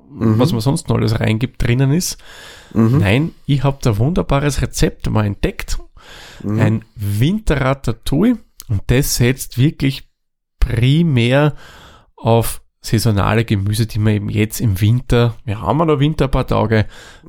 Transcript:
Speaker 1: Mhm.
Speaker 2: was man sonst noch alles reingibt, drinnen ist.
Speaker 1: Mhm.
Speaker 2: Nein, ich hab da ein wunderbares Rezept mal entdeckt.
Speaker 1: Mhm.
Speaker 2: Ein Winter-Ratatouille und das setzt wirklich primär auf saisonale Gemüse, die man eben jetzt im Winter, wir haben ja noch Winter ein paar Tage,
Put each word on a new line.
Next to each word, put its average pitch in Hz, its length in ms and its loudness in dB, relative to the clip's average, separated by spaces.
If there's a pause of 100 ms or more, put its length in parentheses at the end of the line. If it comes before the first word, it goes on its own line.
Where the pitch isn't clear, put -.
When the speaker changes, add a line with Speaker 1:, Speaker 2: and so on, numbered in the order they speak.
(120)
Speaker 1:
Mhm. 113 280 0
Speaker 2:
was 127 140 2
man 113 80 -2
sonst - 280 -2
noch 117 80 0
alles 113 220 0
reingibt, 110 420 -2
drinnen 131 300 2
ist. 165 260 -2 (560)
Speaker 1:
Mhm. 113 260 4
Speaker 2:
Nein, 113 320 2 (140)
ich 139 180 0
hab 135 180 -2
da 127 100 2
ein 101 80 0
wunderbares 143 640 0
Rezept - 460 -2
mal 110 160 0
entdeckt. - 520 -4 (640)
Speaker 1:
Mhm. 104 160 -2
Speaker 2:
Ein 110 260 0 (100)
Winter-Ratatouille 139 1400 0 (320)
und 98 180 -2
das 127 300 2
setzt - 420 -2
wirklich 135 500 0 (500)
primär 135 920 2 (600)
auf - 460 0 (200)
saisonale 107 640 0
Gemüse, 107 420 0
die 110 120 -6
man 107 140 2
eben 104 160 -4
jetzt 107 320 -2
im 101 200 0
Winter, 117 540 2 (100)
wir 110 160 -6
haben 117 180 0
ja 170 60 0
noch 151 140 2
Winter 151 260 0
ein 131 60 -4
paar 127 160 0
Tage, 107 380 2 (440)